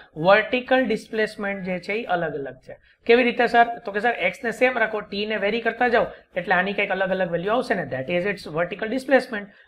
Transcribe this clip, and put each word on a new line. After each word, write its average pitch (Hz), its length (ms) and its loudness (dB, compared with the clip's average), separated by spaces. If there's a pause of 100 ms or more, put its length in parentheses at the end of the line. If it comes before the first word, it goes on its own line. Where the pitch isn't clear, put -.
(160)
વર્ટિકલ 220 680 4
ડિસ્પ્લેસમેન્ટ 208 800 -4
જે 185 140 -4
છે 185 140 -8
ઈ 233 120 -4
અલગ 170 300 -2
અલગ 135 200 -8
છે. - 220 -20 (300)
કેવી 240 160 6
રીતે 240 240 2
સર? 233 180 6 (140)
તો 196 140 -10
કે 202 80 -2
સર 233 80 2
એક્સ 190 360 -2
ને 233 60 -2
સેમ 254 280 2
રાખો, 220 220 0
ટી 202 260 -6
ને 214 100 -2
વેરી 208 240 0
કરતા 233 280 0
જાઓ 220 180 4 (300)
એટલે 185 180 0
આની 185 180 2
કંઈક 196 180 -2
અલગ 185 200 0
અલગ 185 200 0
વેલ્યુ 170 220 -2
આવશે 247 220 0
ને, 180 80 -2
that 131 280 -6
is 175 160 0
its 185 320 -6
vertical 190 320 -4
displacement. 254 560 0 (220)